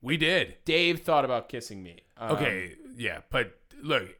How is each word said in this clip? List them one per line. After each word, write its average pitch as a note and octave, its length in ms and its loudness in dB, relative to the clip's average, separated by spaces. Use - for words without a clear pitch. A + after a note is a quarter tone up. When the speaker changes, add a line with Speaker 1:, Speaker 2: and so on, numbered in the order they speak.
Speaker 1:
We C3 140 0
did. D#3+ 480 2
Speaker 2:
Dave E3+ 380 2
thought D3 240 4
about B2 240 -2
kissing G#2+ 340 -10
me. F2 200 -18
Um, A2 220 -2
Speaker 1:
Okay, F#2+ 380 -2
yeah, G#2 260 -6
but - 280 -2
look E3 380 -2